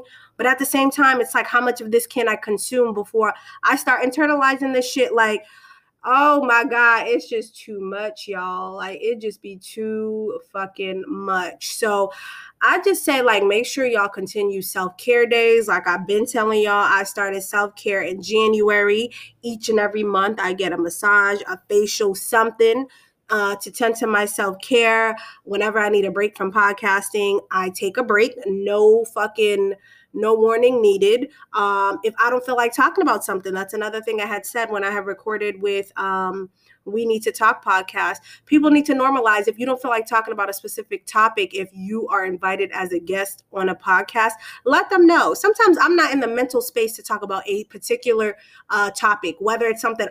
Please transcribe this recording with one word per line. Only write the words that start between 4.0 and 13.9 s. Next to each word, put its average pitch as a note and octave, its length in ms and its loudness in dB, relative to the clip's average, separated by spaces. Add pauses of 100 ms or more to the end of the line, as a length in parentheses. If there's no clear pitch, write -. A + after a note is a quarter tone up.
internalizing C4+ 680 0
this B3+ 200 -2
shit? B3 240 0
Like, G#3+ 280 2 (640)
oh C#4+ 360 4
my A#3 180 4
God, A#3 440 2
it's A#3 200 -2
just A3 300 -8
too G#3 240 -14
much, G#3 460 -8
y'all. F#3 480 -8
Like, F#3+ 260 -10
it A3+ 180 -2
just G#3+ 220 -8
be G3 160 -16
too A3 840 -6 (140)
fucking F#3+ 540 -8
much. G3 680 -6
So G3+ 360 -2 (500)
I D4 200 2
just F#4+ 220 0
say, C4+ 180 2
like, G#3+ 220 4
make G#3 220 2
sure C4 200 -2
y'all G#3+ 220 0